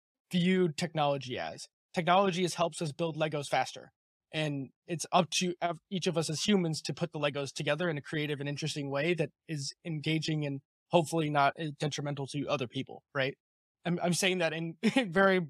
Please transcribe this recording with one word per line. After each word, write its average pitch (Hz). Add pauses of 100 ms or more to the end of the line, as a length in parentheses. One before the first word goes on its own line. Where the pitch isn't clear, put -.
(320)
viewed 180
technology 143
as. 82 (260)
Technology 180
is, 160
helps 170
us 156
build 165
Legos 156
faster. 135 (400)
And 147 (180)
it's 165
up 170
to 180
ev-, 170 (120)
each 190
of 165
us 160
as 151
humans 180
to 151
put 165
the 156
Legos 143
together 151
in 147
a 139
creative 147
and 143
interesting 143
way 143
that 156 (180)
is 143 (120)
engaging 156
and 139 (280)
hopefully 165
not, 143
uh, 165 (120)
detrimental 143
to 143
other 131
people, - (100)
right? 135 (500)
I'm, 175
I'm 180
saying 185
that 160
in 165
<laughs> 226
very, 190